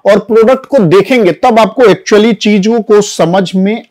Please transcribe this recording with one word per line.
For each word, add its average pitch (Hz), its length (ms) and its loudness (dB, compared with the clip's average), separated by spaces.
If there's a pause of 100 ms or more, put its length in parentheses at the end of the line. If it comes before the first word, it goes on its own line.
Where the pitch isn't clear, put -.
और 202 120 2
प्रोडक्ट 226 480 0
को 277 120 -2
देखेंगे, 196 540 0
तब 226 260 0
आपको 220 240 0
actually 214 520 2
चीजों 214 460 -2
को 208 200 2
समझ 185 540 -4
में 202 360 -4